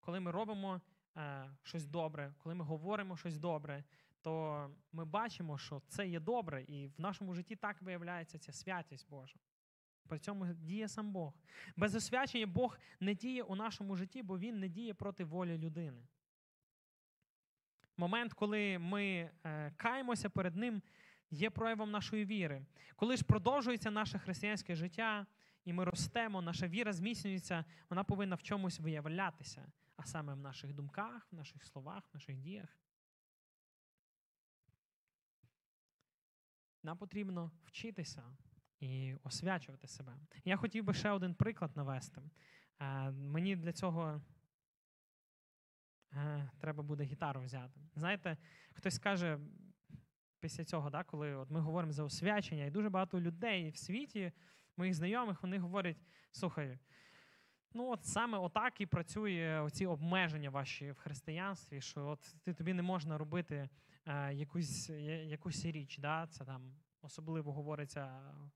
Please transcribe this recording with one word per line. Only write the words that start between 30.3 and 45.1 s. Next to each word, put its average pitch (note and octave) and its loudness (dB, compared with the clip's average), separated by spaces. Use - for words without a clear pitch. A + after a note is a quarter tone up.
в C3+ -6
наших C#3 -8
думках, G3 -6
в - -14
наших D3 -14
словах, D#3 -10
в - -14
наших C#3 -10
діях. F3 -10
Нам E3 -6
потрібно F#3 -2
вчитися F#3 -8
і C3 -2
освячувати C#3+ -2
себе. C3 -12
Я F#3 4
хотів A3 0
би G3+ 6
ще - 4
один F#3 2
приклад F3+ 2
навести. C3+ -4
Е, C3+ 0
мені D3 2
для E3+ 0
цього, D#3+ 2